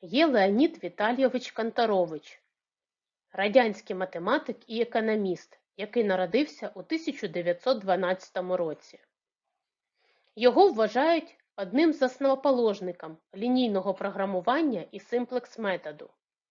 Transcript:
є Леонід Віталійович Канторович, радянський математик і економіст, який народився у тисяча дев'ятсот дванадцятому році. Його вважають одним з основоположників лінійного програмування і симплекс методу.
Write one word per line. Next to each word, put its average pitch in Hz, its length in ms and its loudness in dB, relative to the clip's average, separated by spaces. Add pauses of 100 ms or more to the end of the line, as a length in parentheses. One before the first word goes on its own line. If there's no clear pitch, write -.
є 208 220 2
Леонід 240 580 2
Віталійович 247 680 -2
Канторович, 208 880 -2 (880)
радянський 208 640 2
математик 185 640 -4 (100)
і 226 140 -4
економіст, 220 760 -2 (180)
який 208 260 -2
народився 190 720 -2
у 185 80 -14
тисяча 320 440 -6
дев'ятсот 175 520 -2
дванадцятому 185 800 -2
році. 160 420 -8 (1400)
Його 247 340 6
вважають 262 680 0 (200)
одним 247 380 2
з - 80 -2
основоположників 240 1160 0 (180)
лінійного 208 580 0
програмування 196 1000 -2
і 208 80 -14
симплекс 247 600 -6
методу. 170 500 -6 (420)